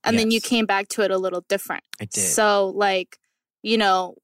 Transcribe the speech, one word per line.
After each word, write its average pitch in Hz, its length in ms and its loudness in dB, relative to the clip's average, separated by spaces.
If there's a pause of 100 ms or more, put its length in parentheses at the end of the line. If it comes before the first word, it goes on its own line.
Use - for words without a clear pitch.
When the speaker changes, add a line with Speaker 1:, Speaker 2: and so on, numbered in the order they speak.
Speaker 1:
And 226 120 2
then 226 140 2
you 226 60 2
Speaker 2:
Yes. 220 120 -4
Speaker 1:
came 226 180 2
back 196 240 0
to - 120 -2
it 190 80 2
a 190 80 0
little 180 300 -4
different. 196 340 -4 (180)
Speaker 2:
I 110 40 -10
did. 208 160 -8
Speaker 1:
So, 202 560 2
like, 190 420 -2 (460)
you 226 120 2
know, 185 480 2